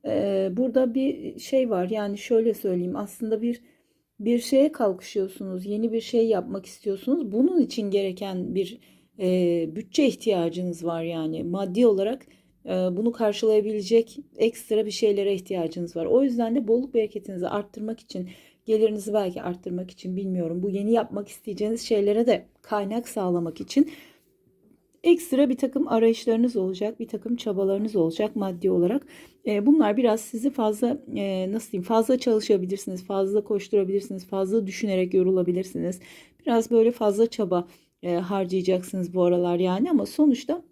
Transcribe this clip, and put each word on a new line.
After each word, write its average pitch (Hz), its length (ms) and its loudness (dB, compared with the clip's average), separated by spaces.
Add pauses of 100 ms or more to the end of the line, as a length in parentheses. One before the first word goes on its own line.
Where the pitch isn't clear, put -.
E, 196 460 0
burada 247 420 0
bir - 440 -4
şey 262 320 0
var. 185 200 0
Yani 208 280 -4
şöyle 226 360 2
söyleyeyim. 180 420 -2
Aslında 208 460 -6
bir, 240 180 -4 (600)
bir 233 180 2
şeye 277 340 4
kalkışıyorsunuz. 190 960 -4
Yeni 214 260 -2
bir 226 80 -2
şey 226 260 0
yapmak 190 400 -2
istiyorsunuz. 220 680 -4
Bunun 302 280 4
için 208 300 -2
gereken 190 640 -4
bir, 190 240 -4 (400)
e, 175 580 2
bütçe 277 300 0
ihtiyacınız 175 800 0
var 165 180 -4
yani. 165 420 -6
Maddi 185 420 2
olarak, 214 400 2 (400)
e, 185 40 -10
bunu 185 420 0
karşılayabilecek 214 1040 2 (180)
ekstra 220 500 0
bir 214 40 -6
şeylere 202 440 2
ihtiyacınız 175 600 -6
var. 165 100 -4
O 262 160 4
yüzden 233 320 0
de 240 140 -2
bolluk 254 260 0
bereketinizi 202 540 -2
arttırmak 208 520 -6
için, 185 280 -10 (380)
gelirinizi 214 460 2
belki 190 300 -2
arttırmak 180 480 -8
için 185 260 -8
bilmiyorum. 180 460 -4
Bu 202 80 -2
yeni 202 220 0
yapmak 214 360 -2
isteyeceğiniz 214 520 -6
şeylere 208 460 2
de 226 200 2 (160)
kaynak 214 460 -4
sağlamak 175 520 -2
için - 300 2 (1120)
ekstra 294 440 4
bir 247 80 0
takım 269 320 -2
arayışlarınız 226 680 2
olacak, 190 440 -4
bir 226 80 -8
takım 226 280 -6
çabalarınız 202 600 -2
olacak 165 400 0
maddi 190 340 -2
olarak. 185 360 2 (400)
E, 208 200 0
bunlar 262 300 6
biraz 226 240 4
sizi 240 300 -4
fazla, 220 480 0 (180)
e, 190 360 -2
nasıl 220 200 -6
diyeyim, 180 120 -4
fazla 226 340 2
çalışabilirsiniz, 196 840 0
fazla 196 400 0
koşturabilirsiniz, 196 840 -2
fazla 196 400 0
düşünerek 190 480 -2
yorulabilirsiniz. 180 840 0 (460)
Biraz 226 240 0
böyle 226 200 6
fazla 220 360 2
çaba, 180 420 -2 (340)
e, 175 120 -2
harcayacaksınız 180 1000 -2
bu 185 80 2
aralar 175 360 2
yani 185 320 0
ama 226 160 2
sonuçta 294 640 2